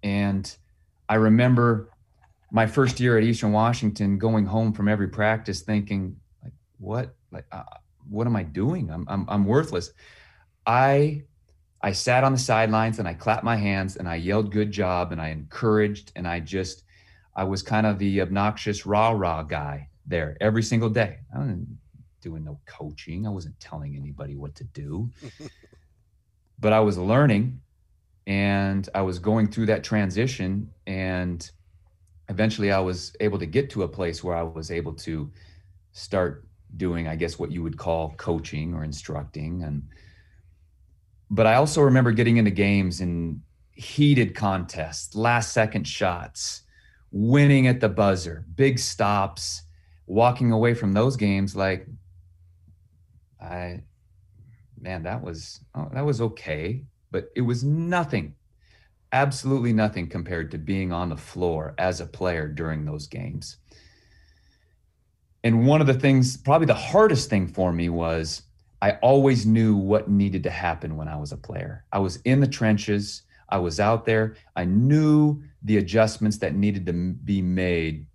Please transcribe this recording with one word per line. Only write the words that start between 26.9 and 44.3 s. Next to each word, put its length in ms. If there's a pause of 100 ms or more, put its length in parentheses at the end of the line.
learning, 640 (680)
and 680
I 60
was 180
going 320
through 140
that 180
transition, 880 (160)
and 640 (800)
eventually 420
I 80
was 400
able 200
to 60
get 260
to 120
a 60
place 340
where 140
I 60
was 280
able 220
to 360 (600)
start 560 (300)
doing, 320
I 80
guess, 200
what 140
you 100
would 160
call 380
coaching 580
or 120
instructing. 800
And, 200 (1500)
but 160
I 100
also 260
remember 320
getting 240
into 140
games 500
in 400 (320)
heated 600